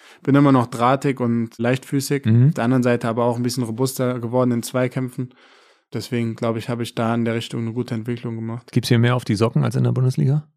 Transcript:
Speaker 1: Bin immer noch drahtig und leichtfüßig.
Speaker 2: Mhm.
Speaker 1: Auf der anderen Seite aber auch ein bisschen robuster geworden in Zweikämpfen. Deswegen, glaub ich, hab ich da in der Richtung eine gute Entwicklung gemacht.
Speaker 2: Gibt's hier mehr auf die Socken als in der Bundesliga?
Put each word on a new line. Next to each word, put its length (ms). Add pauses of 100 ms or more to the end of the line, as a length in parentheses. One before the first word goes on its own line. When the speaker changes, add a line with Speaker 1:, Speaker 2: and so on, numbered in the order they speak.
(220)
Speaker 1:
Bin 140
immer 160
noch 160
drahtig 500
und 400
leichtfüßig. 680
Speaker 2:
Mhm. 240
Speaker 1:
Auf 60
der 100
anderen 200
Seite 240
aber 160
auch 120
ein 60
bisschen 220
robuster 560
geworden 320
in 100
Zweikämpfen. 720 (580)
Deswegen, 440
glaub 200
ich, 120
hab 120
ich 140
da 200
in 100
der 100
Richtung 280
eine 100
gute 220
Entwicklung 420
gemacht. 340
Speaker 2:
Gibt's 180
hier 120
mehr 160
auf 80
die 120
Socken 280
als 100
in 100
der 80
Bundesliga? 540 (100)